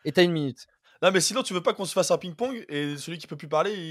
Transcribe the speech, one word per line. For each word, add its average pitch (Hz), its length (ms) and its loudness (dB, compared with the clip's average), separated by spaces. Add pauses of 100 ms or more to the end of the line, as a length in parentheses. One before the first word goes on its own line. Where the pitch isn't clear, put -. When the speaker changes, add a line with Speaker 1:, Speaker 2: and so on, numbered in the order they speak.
Speaker 1:
et 151 60 -2
t'as 180 120 6
une 175 80 6
minute. » 147 360 -2 (340)
Speaker 2:
Non, 180 100 6
mais 190 100 4
sinon, 233 220 0
tu - 100 -6
veux 180 100 -2
pas 220 100 2
qu'on 196 120 -8
se 151 80 -6
fasse 185 180 2
un 170 60 4
ping-pong 226 520 -6
et 147 280 -4
celui 165 200 -10
qui 151 100 -16
peut 156 100 -12
plus 156 120 -14
parler, 165 240 0 (180)